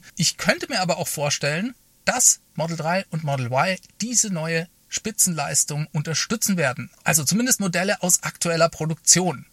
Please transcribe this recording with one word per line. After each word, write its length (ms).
Ich 220
könnte 320
mir 120
aber 160
auch 100
vorstellen, 680
dass 340
Model 220
drei 340
und 120
Model 240
Y 300
diese 320
neue 360
Spitzenleistung 1000
unterstützen 680
werden. 320
Also 220
zumindest 340
Modelle 420
aus 220
aktueller 460
Produktion. 840